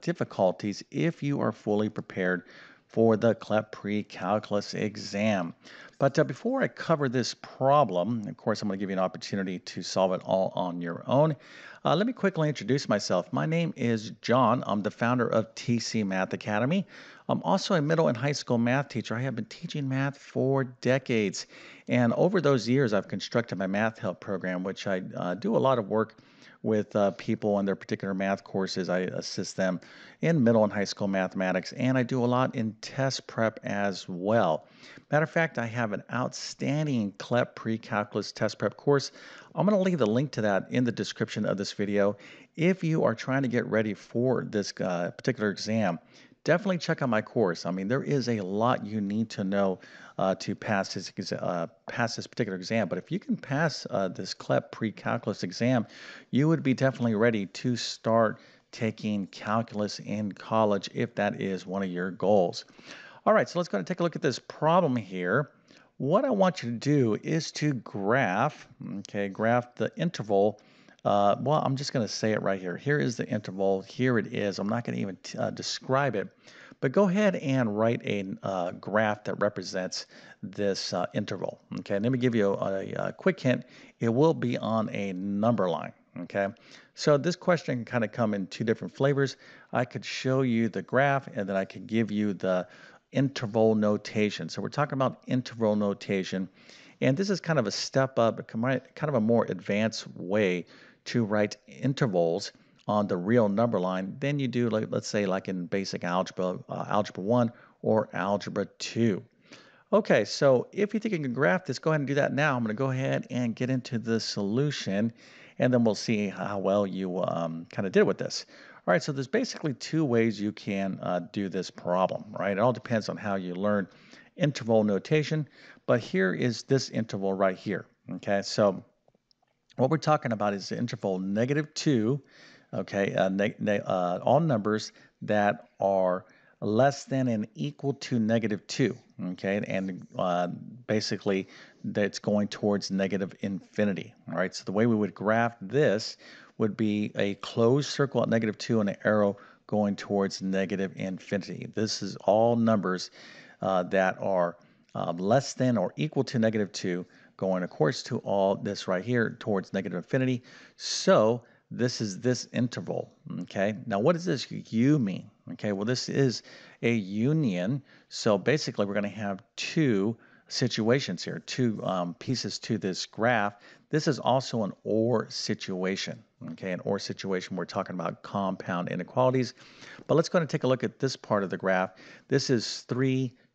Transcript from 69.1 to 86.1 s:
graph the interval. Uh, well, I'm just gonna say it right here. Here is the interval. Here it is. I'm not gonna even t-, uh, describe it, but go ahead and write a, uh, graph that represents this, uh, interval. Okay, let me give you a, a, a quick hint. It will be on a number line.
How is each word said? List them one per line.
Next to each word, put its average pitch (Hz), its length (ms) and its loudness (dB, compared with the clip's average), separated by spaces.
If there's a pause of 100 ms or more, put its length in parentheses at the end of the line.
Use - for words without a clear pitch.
graph 113 480 0
the - 200 -2
interval. 107 640 0 (440)
Uh, 101 360 4
well, 147 240 2
I'm 135 120 0
just 139 160 -6
gonna 117 160 0
say 107 240 -2
it 107 100 0
right 98 180 0
here. 90 160 -6
Here 147 220 0
is 135 180 -2
the - 120 -6
interval. 98 540 -2
Here 127 360 0
it 110 140 -4
is. 101 260 -2
I'm 101 100 -2
not 107 160 -2
gonna 120 140 -4
even 98 240 -4
t-, - 160 -12
uh, 101 120 -2
describe 131 680 -2
it, 95 120 -4 (520)
but 135 120 0
go 196 160 6
ahead 190 280 2
and 127 420 0
write 117 260 2
a, 101 380 -4
uh, 92 300 -2
graph 104 520 0
that 95 160 -4
represents 92 640 -4 (360)
this, 98 500 -4
uh, 90 200 0
interval. - 480 -6 (200)
Okay, - 180 -2
let 113 120 2
me 131 80 2
give 120 160 2
you 101 200 2
a, - 0 -
a, 98 380 -4 (160)
a - 40 -6
quick - 260 0
hint. - 260 0 (360)
It 117 80 2
will 143 260 4
be 120 240 -2
on 110 340 0
a 101 200 -4
number 101 560 2
line. 82 240 -4 (280)